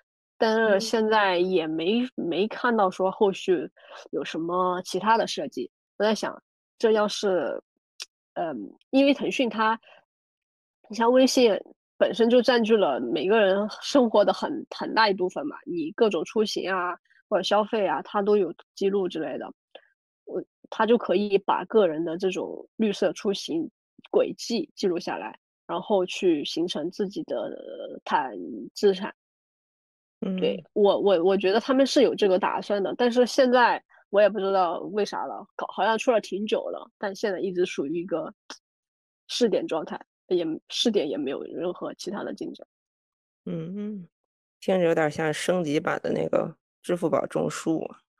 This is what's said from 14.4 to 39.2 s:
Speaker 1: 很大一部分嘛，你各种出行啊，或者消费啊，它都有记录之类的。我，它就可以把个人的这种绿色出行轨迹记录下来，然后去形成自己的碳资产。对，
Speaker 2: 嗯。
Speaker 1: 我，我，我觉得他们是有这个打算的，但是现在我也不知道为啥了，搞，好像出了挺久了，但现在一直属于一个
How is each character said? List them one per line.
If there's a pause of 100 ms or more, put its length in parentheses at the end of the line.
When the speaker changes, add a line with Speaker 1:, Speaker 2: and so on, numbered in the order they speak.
Speaker 1:
很
大
一
部
分
嘛， (120)
你
各
种
出
行
啊， (320)
或
者
消
费
啊，
它
都
有 (240)
记
录
之
类
的。 (800)
我， (280)
它
就
可
以
把
个
人
的
这
种 (100)
绿
色
出
行 (400)
轨
迹
记
录
下
来， (280)
然
后
去
形
成
自
己
的
碳 (400)
资
产。 (1300)
对，
Speaker 2:
嗯。
Speaker 1:
我，
我，
我
觉
得
他
们
是
有
这
个
打
算
的，
但
是
现
在 (260)
我
也
不
知
道 (140)
为
啥
了，
搞，
好
像
出
了
挺
久 (100)
了，
但
现
在
一
直
属
于
一
个 (960)